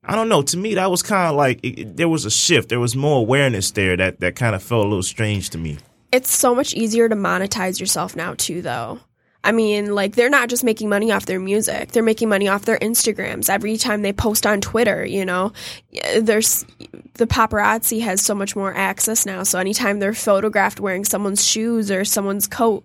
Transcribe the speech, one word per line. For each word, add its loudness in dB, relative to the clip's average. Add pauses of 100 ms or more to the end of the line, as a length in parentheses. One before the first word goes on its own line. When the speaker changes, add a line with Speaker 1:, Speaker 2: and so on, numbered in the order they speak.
Speaker 1:
I -2
don't 0
know. 6
To -2
me, -4
that 0
was 0
kinda 0
like, 2
it, -6
it, -12
there 2
was 0
a -4
shift. 2
There 0
was 0
more 4
awareness 2
there 2
that, 0
that 0
kinda 0
felt 0
a 0
little 0
strange -4
to -10
me. -6 (340)
Speaker 2:
It's 0
so 2
much 0
easier 2
to 0
monetize -2
yourself -4
now, -6
too, -4
though. -6 (460)
I 4
mean, 2
like, 0
they're 4
not 4
just -2
making 0
money 2
off 0
their -2
music. -2
They're 4
making 2
money 2
off 0
their 2
Instagrams. -2
Every 0
time -2
they 0
post 0
on 2
Twitter, 0
you -4
know, -2 (400)
y-, 0
there's, 2 (500)
the 0
paparazzi 2
has 0
so 0
much -4
more -4
access 0
now. -6
So 0
anytime 0
they're 0
photographed 2
wearing -2
someone's 0
shoes 0
or 0
someone's -2
coat 0